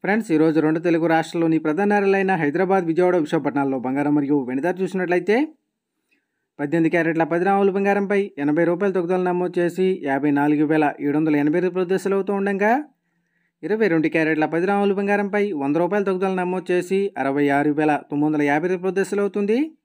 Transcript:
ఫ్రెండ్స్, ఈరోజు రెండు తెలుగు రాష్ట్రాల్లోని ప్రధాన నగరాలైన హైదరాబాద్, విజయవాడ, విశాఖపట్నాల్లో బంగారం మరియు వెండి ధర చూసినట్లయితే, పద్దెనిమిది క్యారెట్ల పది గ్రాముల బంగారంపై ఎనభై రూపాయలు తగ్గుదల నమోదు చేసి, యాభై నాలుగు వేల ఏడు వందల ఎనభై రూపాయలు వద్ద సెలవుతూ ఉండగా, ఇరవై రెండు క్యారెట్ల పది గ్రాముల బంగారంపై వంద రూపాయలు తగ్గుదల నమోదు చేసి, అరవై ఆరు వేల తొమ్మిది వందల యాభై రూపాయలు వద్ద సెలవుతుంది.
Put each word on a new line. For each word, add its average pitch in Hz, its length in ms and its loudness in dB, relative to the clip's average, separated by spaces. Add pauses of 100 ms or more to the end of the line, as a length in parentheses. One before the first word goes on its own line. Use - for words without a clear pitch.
ఫ్రెండ్స్, 214 340 -2
ఈరోజు 160 300 4
రెండు 160 200 0
తెలుగు 165 280 2
రాష్ట్రాల్లోని 160 520 0
ప్రధాన 185 280 0
నగరాలైన 196 480 2
హైదరాబాద్, 180 500 0
విజయవాడ, 180 320 2
విశాఖపట్నాల్లో 139 640 -2
బంగారం 143 320 0
మరియు 143 200 0 (100)
వెండి 135 180 -4
ధర 180 80 -2 (100)
చూసినట్లయితే, 180 520 0 (1200)
పద్దెనిమిది 160 340 0
క్యారెట్ల 165 360 2
పది 170 140 0
గ్రాముల 196 320 2
బంగారంపై 202 420 0 (240)
ఎనభై 151 280 2
రూపాయలు 185 260 0
తగ్గుదల 185 320 0
నమోదు 180 320 -2
చేసి, 175 280 0 (200)
యాభై 139 300 0
నాలుగు 147 340 2
వేల 151 140 2 (200)
ఏడు 143 140 0
వందల 156 240 2
ఎనభై 156 200 0
రూపాయలు 185 220 -2
వద్ద 190 180 -2
సెలవుతూ 196 360 -2
ఉండగా, 196 320 0 (920)
ఇరవై 214 300 0
రెండు 156 220 2
క్యారెట్ల 156 360 2
పది 165 140 -2
గ్రాముల 202 340 0
బంగారంపై 202 420 0 (200)
వంద 143 220 -2
రూపాయలు 196 260 0
తగ్గుదల 190 320 -2
నమోదు 180 300 -4
చేసి, 180 280 0 (220)
అరవై 139 240 0 (120)
ఆరు 147 220 2
వేల 151 160 2 (140)
తొమ్మిది 147 200 0
వందల 151 220 0
యాభై 156 220 0
రూపాయలు 185 180 -4
వద్ద 190 220 -2
సెలవుతుంది. 202 440 0 (280)